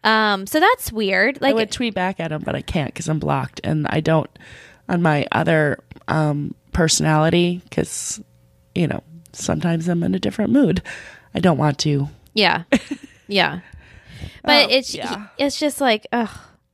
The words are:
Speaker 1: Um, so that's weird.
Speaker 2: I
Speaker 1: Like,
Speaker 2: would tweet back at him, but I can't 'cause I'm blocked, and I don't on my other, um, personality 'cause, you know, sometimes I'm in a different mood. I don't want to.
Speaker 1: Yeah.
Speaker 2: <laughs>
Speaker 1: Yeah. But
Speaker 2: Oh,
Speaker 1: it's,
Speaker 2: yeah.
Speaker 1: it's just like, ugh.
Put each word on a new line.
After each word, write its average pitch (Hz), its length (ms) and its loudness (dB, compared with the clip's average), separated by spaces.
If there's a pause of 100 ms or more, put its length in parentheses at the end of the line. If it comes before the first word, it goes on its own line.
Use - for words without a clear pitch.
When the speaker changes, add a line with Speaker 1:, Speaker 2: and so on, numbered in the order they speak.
Speaker 1:
Um, 208 440 2
so - 100 0
that's 440 320 2
weird. 214 500 0
Speaker 2:
I 269 60 0
Speaker 1:
Like, 277 80 4
Speaker 2:
would 220 160 0
tweet 233 240 -4
back 185 240 -4
at 165 140 -6
him, 156 120 -6
but - 120 -4
I 139 40 -6
can't - 320 -4
'cause - 160 -8
I'm 156 120 0
blocked, 139 420 -4
and 151 260 -2
I 143 120 0
don't 156 280 2 (600)
on 180 120 0
my 151 300 2
other, 156 480 2 (300)
um, 151 480 0 (160)
personality 165 960 2
'cause, - 500 -6 (540)
you 175 140 2
know, - 160 -6 (280)
sometimes 165 560 -2
I'm 170 140 0
in 180 100 0
a 190 60 0
different 202 320 -2
mood. 226 320 2 (540)
I - 20 -2
don't 170 180 4
want 147 300 0
to. 143 220 0 (260)
Speaker 1:
Yeah. 175 300 2 (320)
Speaker 2:
<laughs> - 320 -20
Speaker 1:
Yeah. 175 320 0 (840)
But 294 240 4
Speaker 2:
Oh, - 60 -8
Speaker 1:
it's, 262 200 0
Speaker 2:
yeah. 202 340 -8 (120)
Speaker 1:
it's 277 220 -2
just 294 200 -2
like, 233 300 0
ugh. 233 200 -2 (440)